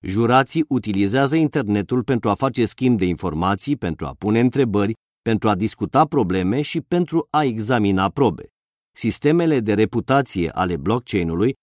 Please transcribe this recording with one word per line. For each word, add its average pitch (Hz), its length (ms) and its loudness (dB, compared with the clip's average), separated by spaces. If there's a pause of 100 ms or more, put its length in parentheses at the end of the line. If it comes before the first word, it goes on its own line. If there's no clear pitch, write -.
Jurații 123 640 0
utilizează 123 680 0
internetul 123 680 0
pentru 117 260 0
a 101 40 2
face 123 300 0
schimb 123 340 0
de 92 60 0
informații, 90 720 -2
pentru 82 300 -6
a 65 120 -10
pune 107 220 0
întrebări, 113 540 0 (280)
pentru 110 260 0
a 104 60 2
discuta 110 500 0
probleme 101 580 0
și 156 180 -4
pentru 170 500 -2
a 151 140 0
examina 107 640 2
probe. 110 360 0 (520)
Sistemele 151 640 2
de 107 140 0
reputație 110 760 0
ale 87 260 -2
blockchain-ului 95 880 -2